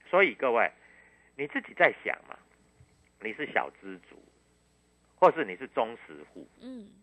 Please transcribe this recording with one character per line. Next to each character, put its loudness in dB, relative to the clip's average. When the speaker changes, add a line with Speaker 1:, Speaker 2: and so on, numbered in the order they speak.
Speaker 1:
所 6
以 -2
各 0
位， 4
你 -6
自 -6
己 -18
在 4
想 -4
嘛， -16
你 -8
是 -8
小 -2
资 -14
族， -20
或 8
是 -2
你 -8
是 -12
中 -2
实 -18
户， -18
Speaker 2:
嗯。 -16